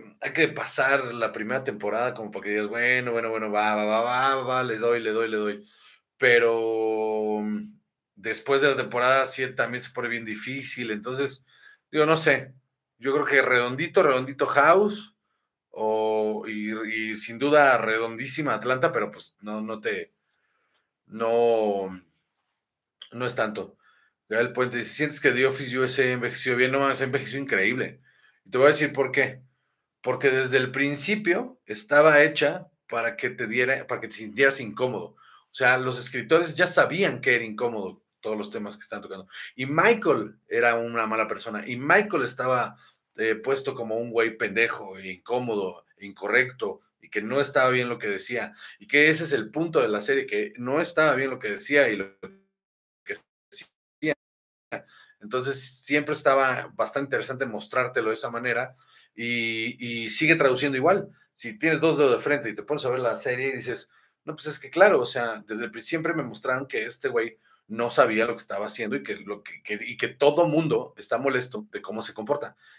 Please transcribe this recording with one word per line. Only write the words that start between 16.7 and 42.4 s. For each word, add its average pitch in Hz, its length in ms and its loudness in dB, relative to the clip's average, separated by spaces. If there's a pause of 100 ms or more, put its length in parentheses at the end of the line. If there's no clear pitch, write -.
y 107 40 -6
sin 113 240 -12
duda 139 400 6
redondísima 113 720 -2
Atlanta, 123 400 0
pero 104 180 -2
pues - 300 -20
no, 107 220 -8
no 107 180 -10
te, 101 320 -6 (920)
no, 110 920 0 (1120)
no 123 140 -4
es 123 80 -4
tanto. 107 440 -4 (500)
Gael 120 240 0
Puente 120 240 -2
dice, 117 160 -6
"¿Sientes 151 260 -4
que 135 140 4
The 127 140 2
Office 131 320 -2
U 131 60 2
S 127 180 0
A 127 100 2
envejeció 123 440 -2
bien?". 127 160 2
No 139 80 2
mames, 135 200 0
envejeció 127 400 -4
increíble. 107 600 -2 (420)
Y - 60 -20
te 123 80 0
voy 135 80 8
a 147 40 10
decir 147 220 0
por 131 200 0
qué. - 280 0 (600)
Porque 127 280 2
desde 131 280 2
el 123 120 0
principio 170 960 -2
estaba 147 580 6
hecha 156 440 2 (200)
para 117 300 -4
que 123 140 -4
te 113 160 -6
diera, 127 400 0
para 113 160 -6
que 113 60 -12
te 107 60 -16
sintieras 131 460 0
incómodo. 107 560 -4 (340)
O - 40 -20
sea, 131 240 2
los 127 200 -4
escritores 147 560 0
ya 170 120 2
sabían 147 560 2
que 127 120 4
era 117 100 0
incómodo 107 580 -6 (180)
todos 107 160 -4
los 104 140 -8
temas 104 260 -10
que - 60 -20
están 104 180 -12
tocando. 95 260 -14 (300)
Y 131 100 -4
Michael 156 720 2 (120)
era 117 260 2
una 117 320 -2
mala 110 200 0
persona. 107 400 -8
Y 123 100 -8
Michael 165 460 2
estaba, 123 540 -2 (400)